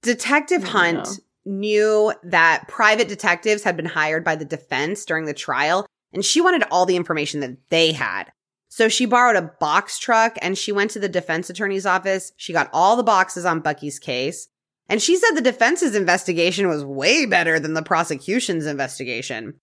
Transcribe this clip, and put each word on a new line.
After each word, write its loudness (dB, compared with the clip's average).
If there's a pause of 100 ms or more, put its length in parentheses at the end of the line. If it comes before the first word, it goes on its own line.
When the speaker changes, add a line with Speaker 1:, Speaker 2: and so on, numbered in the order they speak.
Speaker 1:
Detective 0
Speaker 2:
Oh, -8
Speaker 1:
Hunt 0 (260)
Speaker 2:
no. -8
Speaker 1:
knew 2 (100)
that 4
private 2
detectives -2
had 0
been -6
hired -2
by 0
the -10
defense -6
during -2
the -6
trial, 0 (260)
and -6
she 2
wanted 4
all 4
the 2
information -4
that -10 (120)
they 4
had. -6 (380)
So 2
she 0
borrowed 4
a 0
box 0
truck, 2
and -2
she -6
went 0
to -10
the -2
defense -4
attorney's -4
office. -2
She -12
got 0
all 4
the 0
boxes 2
on 2
Bucky's -6
case. -6 (420)
And 0
she 4
said 4
the 0
defense's 2
investigation 0
was -2
way 2
better 2
than -4
the -4
prosecution's -2
investigation. -6